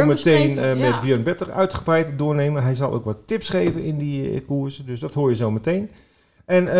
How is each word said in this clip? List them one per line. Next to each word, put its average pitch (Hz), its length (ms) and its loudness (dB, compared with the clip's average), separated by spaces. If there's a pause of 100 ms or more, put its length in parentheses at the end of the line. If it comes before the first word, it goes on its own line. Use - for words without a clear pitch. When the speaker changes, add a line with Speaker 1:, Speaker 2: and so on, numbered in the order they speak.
Speaker 1:
meteen, 147 480 4
Speaker 2:
bespreken, 135 160 -2
Speaker 1:
eh, 127 100 0
met 127 140 2
Speaker 2:
ja. 117 60 -2
Speaker 1:
Björn 123 220 2
Better 175 280 -4
uitgebreid 160 680 0
doornemen. 147 440 0
Hij 127 120 0
zal 131 180 -2
ook 117 120 -4
wat 107 220 -6
tips - 220 -4
geven 175 340 0
in 151 160 -4
die, 139 340 -4
eh, 135 140 -6
koersen, 139 400 -6
dus 123 140 -8
dat 151 140 -10
hoor 143 160 2
je 117 60 2
zo 110 140 0
meteen. 170 400 -2 (540)
En, 180 240 2 (120)